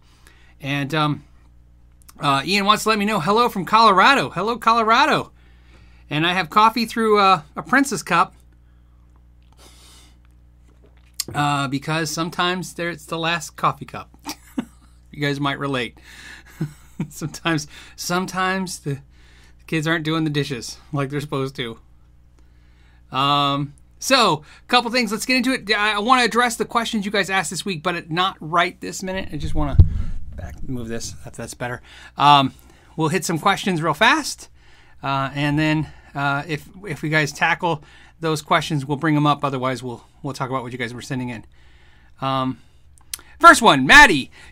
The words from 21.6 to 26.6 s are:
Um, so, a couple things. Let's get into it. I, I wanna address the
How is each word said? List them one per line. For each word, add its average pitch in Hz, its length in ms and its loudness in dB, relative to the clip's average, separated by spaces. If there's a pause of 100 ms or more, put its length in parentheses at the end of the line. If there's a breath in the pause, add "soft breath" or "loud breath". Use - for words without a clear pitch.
Um, 143 600 0 (240)
so, 214 460 2 (180 loud breath)
a - 60 -20
couple 240 240 2
things. 233 200 -2
Let's 220 140 -6
get 254 120 2
into 254 160 0
it. 220 180 -6
I, 214 220 0
I 208 60 -4
wanna 247 240 4
address 233 340 0
the 208 80 -4